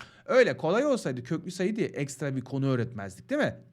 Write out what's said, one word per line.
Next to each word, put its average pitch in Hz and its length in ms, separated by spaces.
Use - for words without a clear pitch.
Öyle 156 320
kolay 202 280
olsaydı 151 380
köklü 165 280
sayı 190 240
diye 151 120
ekstra 139 480
bir 131 60
konu 135 240
öğretmezdik, 117 640
değil 285 120
mi? 165 140